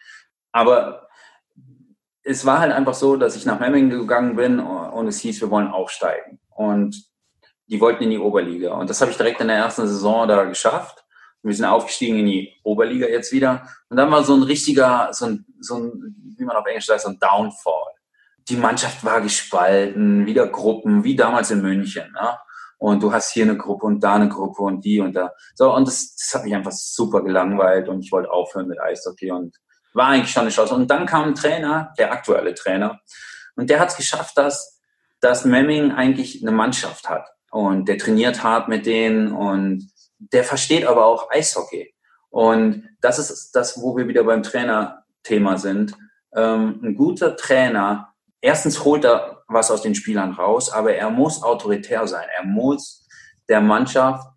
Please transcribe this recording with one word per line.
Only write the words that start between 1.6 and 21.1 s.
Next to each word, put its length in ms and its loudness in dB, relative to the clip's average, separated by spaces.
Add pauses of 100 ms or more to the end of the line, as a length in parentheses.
es 220 -4
war 160 4
halt 120 4
einfach 220 0
so, 220 2
dass 200 0
ich 100 -8
nach 140 -2
Memmingen 300 4
gegangen 460 0
bin 240 2
und 480 -6
es 120 -6
hieß, 200 -6
„Wir 100 -4
wollen 180 2
aufsteigen.“ 720 -6 (120)
Und 560 -2 (600)
die 120 -2
wollten 240 4
in 60 0
die 80 -2
Oberliga. 560 -2
Und 160 -6
das 100 -2
habe 100 2
ich 60 -6
direkt 240 0
in 80 -2
der 80 2
ersten 300 -2
Saison 400 0
da 180 4
geschafft. 600 -4 (380)
Wir 120 -4
sind 120 -2
aufgestiegen 520 0
in 80 2
die 260 -2 (120)
Oberliga 420 0
jetzt 260 -2
wieder. 360 0 (200)
Und 80 -6
dann 140 4
war 140 4
so 100 4
ein 80 6
richtiger, 680 2
so 140 -6
ein, 200 -6 (140)
so 160 -8
ein, 600 -12
wie 80 -8
man 120 -2
auf 100 -2
Englisch 200 -6
sagt, 160 0
so 60 -6
ein 100 -10
Downfall. 760 -2 (560)
Die 80 -4
Mannschaft 480 -2
war 160 0
gespalten, 1040 2
wieder 200 2
Gruppen, 580 0
wie 100 0